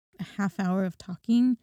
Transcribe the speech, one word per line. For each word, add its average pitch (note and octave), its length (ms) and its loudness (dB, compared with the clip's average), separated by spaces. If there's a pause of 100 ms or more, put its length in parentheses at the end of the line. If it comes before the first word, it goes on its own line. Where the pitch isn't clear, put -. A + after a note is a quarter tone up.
(180)
a F3+ 60 -10
half - 340 -6
hour F#3+ 260 0
of F3+ 140 -6
talking, A#3+ 640 0